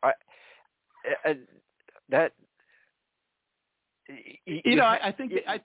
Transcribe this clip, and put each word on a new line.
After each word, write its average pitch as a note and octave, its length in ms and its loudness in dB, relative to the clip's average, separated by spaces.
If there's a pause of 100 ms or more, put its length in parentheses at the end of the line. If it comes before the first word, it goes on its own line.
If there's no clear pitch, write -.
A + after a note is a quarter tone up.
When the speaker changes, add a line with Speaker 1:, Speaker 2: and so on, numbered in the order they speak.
Speaker 1:
I, C3+ 100 4 (1120)
I, D3+ 40 2
I, D3 80 -2 (720)
that, D3 240 0 (1800)
y-, C#3 60 -18 (320)
y-, E3 180 -6
Speaker 2:
You A#3+ 100 6
know, C#4 80 6
Speaker 1:
y-, A3+ 180 4
Speaker 2:
I, - 80 -2
I - 20 -2
think B3+ 220 -8
Speaker 1:
y- F#3 140 -2
Speaker 2:
I, - 180 -6